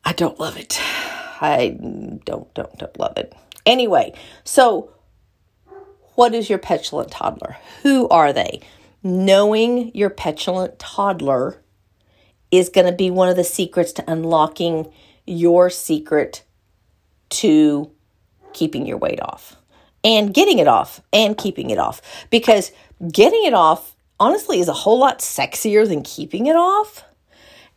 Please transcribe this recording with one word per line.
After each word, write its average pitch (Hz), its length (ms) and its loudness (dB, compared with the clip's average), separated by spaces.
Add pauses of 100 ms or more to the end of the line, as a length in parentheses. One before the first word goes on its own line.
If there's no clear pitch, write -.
I 175 80 -4
don't - 260 -4
love 160 160 -8
it. - 240 -10 (600)
I 143 340 0 (480)
don't, - 300 -12
don't, - 240 -12
don't - 200 -16
love - 200 -4
it. - 160 -10 (320)
Anyway, 220 480 2 (320)
so 233 460 2 (1200)
what 240 180 4
is 226 160 -4
your 196 100 -2
petulant - 520 -6
toddler? - 460 -10 (260)
Who 269 240 2
are 156 240 4
they? 117 300 -4 (420)
Knowing 208 920 2
your 202 160 0
petulant - 640 -6
toddler 139 800 -4 (920)
is 180 180 4
gonna 180 220 2
be 185 180 -2
one 180 180 2
of 180 80 2
the 175 80 0
secrets 170 500 -4
to - 160 -12
unlocking 160 800 -2 (380)
your 170 440 4
secret 156 760 -4 (880)
to 151 600 2 (640)
keeping 156 320 -6
your - 120 -6
weight - 240 -4
off - 360 -16 (460)
and 214 300 2
getting 339 260 4
it 151 80 6
off 113 340 2 (100)
and 214 260 2
keeping 139 340 -6
it 104 80 -4
off, 64 220 -4 (280)
because 226 420 2 (400)
getting 359 340 4
it 262 100 2
off, 165 400 2 (240)
honestly, 285 400 0
is 175 80 0
a 156 60 -2
whole 226 260 2
lot 269 200 2
sexier - 680 0
than 156 160 -4
keeping - 420 -8
it 311 100 2
off. 392 480 0 (720)